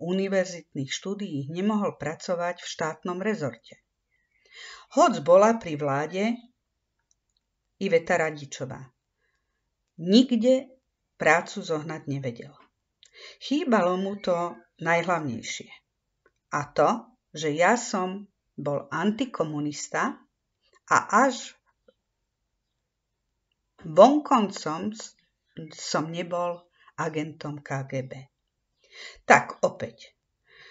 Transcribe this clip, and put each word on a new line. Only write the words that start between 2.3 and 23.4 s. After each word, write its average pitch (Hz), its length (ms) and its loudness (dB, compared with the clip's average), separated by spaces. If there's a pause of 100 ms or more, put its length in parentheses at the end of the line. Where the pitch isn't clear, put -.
v - 0 -
štátnom 180 560 -6
rezorte. 196 560 -6 (1120)
Hoc 247 320 4
bola 196 320 8
pri 165 240 -8
vláde 156 560 -2 (1400)
Iveta 180 400 2
Radičová. 139 720 -8 (1120)
Nikde 247 720 4 (420)
prácu 170 480 2
zohnať 160 400 -6
nevedel. 135 480 -8 (880)
Chýbalo 220 560 2
mu 196 240 -6
to 175 320 -2 (240)
najhlavnejšie. 165 880 -2 (880)
A 147 160 -2
to, 185 400 2 (240)
že 151 240 -4
ja 180 160 6
som 202 560 -4 (240)
bol 143 400 -4
antikomunista 160 1300 -4 (640)
a 151 120 4 (280)
až - 320 -4 (2250)